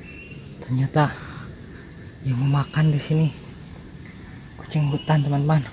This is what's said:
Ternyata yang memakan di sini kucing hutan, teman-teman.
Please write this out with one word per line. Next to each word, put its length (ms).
Ternyata 480
yang 160
memakan 480
di 80
sini 320
kucing 320
hutan, 400
teman-teman. 320